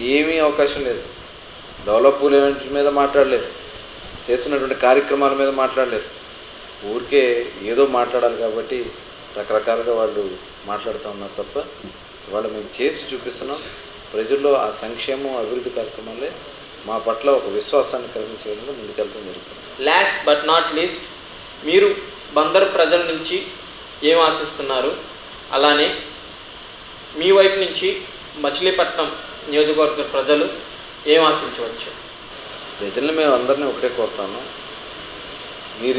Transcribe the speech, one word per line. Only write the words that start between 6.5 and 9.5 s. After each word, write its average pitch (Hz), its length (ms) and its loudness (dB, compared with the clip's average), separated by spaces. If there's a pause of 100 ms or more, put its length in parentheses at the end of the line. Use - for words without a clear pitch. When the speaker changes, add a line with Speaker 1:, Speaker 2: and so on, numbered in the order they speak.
Speaker 1:
ఊరికే 123 320 2 (480)
ఏదో 131 140 6 (120)
మాట్లాడాలి 120 460 2
కాబట్టి 117 480 -4 (480)
రకరకాలుగా 113 600 0